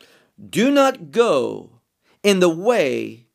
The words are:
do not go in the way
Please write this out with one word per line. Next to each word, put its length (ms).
do 300
not 400
go 680
in 180
the 80
way 880